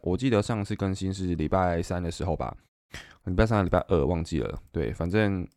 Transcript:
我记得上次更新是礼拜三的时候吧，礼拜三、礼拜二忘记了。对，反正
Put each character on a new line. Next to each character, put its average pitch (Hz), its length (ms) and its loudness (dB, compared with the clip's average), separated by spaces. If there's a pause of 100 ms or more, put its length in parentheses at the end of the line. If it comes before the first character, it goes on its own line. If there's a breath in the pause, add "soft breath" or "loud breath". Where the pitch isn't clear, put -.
我 90 140 0
记 127 120 -2
得 107 140 4
上 107 220 -2
次 107 100 -4
更 98 180 -2
新 95 220 -4
是 92 220 -2
礼 78 100 0
拜 90 340 2
三 87 220 -4
的 85 80 -4
时 - 140 -6
候 80 100 0
吧， 62 180 -4 (760 loud breath)
礼 90 100 -4
拜 110 100 6
三、 107 180 4
礼 87 40 0
拜 87 180 4
二 82 180 4
忘 82 200 0
记 82 160 -2
了。 53 180 -4 (140)
对， 71 200 -2
反 82 160 -4
正 98 380 2 (100)